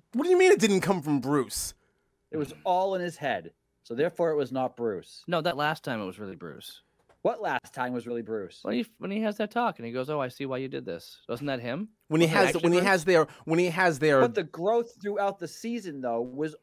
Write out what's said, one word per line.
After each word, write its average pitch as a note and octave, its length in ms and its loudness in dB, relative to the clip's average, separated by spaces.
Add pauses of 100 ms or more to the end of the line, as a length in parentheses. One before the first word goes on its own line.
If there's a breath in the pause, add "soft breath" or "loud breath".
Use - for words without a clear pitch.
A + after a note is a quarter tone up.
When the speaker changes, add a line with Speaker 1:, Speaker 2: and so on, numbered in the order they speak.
(140)
Speaker 1:
What C4 100 0
do F4+ 60 4
you F4+ 80 8
mean F#4 120 8
it G4+ 80 8
didn't G3 220 4
come F3+ 220 0
from C#3+ 180 2
Bruce? C3 540 -2 (560)
Speaker 2:
It D#3 80 -6
was D3 160 -6 (100)
all F#3+ 300 2
in F#3 80 -2
his F3 160 -6
head. G#2 340 -4 (300)
So - 120 -12
therefore E3 360 0
it D3+ 60 0
was C3 160 -2
not C3 220 -2
Bruce. G#2 520 -6
Speaker 3:
No, E3 160 0
that D#3+ 160 0
last D3 260 -2
time A#2+ 160 -4
it G2 60 -6
was F#2 120 -10
really F#2+ 180 -12
Bruce. - 440 -16 (420)
Speaker 2:
What A3 200 -2
last D3+ 320 -4
time B2+ 180 -4
was A#2 140 -6
really A#2+ 160 -4
Bruce? G#2 400 -8
Speaker 3:
When - 120 -4
he, A#3+ 120 -2 (100)
when F#3+ 140 -8
he G3+ 100 -4
has G#3+ 160 -2
that G#3+ 140 -4
talk A#3 280 -2
and A#2 60 -10
he A#2 80 -8
goes, B2+ 160 -4
"Oh, D3+ 120 -2
I B2+ 80 -2
see C#3 180 -8
why C3 100 -4
you C3 120 -6
did C3+ 180 -8
this." E2+ 320 -10 (100)
Wasn't C3 200 -6
that C3 120 -2
him? C3+ 280 -6 (200)
Speaker 1:
When D#3+ 140 2
he E3 40 8
Speaker 3:
Wasn't D#3 60 2
it G3 60 4
Speaker 1:
has, F#3+ 100 6
Speaker 3:
actually E3 140 0
Speaker 1:
when E3+ 100 4
he F3 60 4
Speaker 3:
Bruce? F#3 100 2
Speaker 1:
has F#3 160 4
their, E3 220 6 (180 loud breath)
when E3 140 2
he F3+ 80 4
has E3+ 320 2
their C#3+ 240 6
Speaker 2:
But A#2+ 120 2
the F3+ 100 -2
growth A3+ 580 -2
throughout G3+ 360 -2
the F3 100 -8
season, F#3+ 520 -8
though, A#2+ 220 -2
was D3 400 -6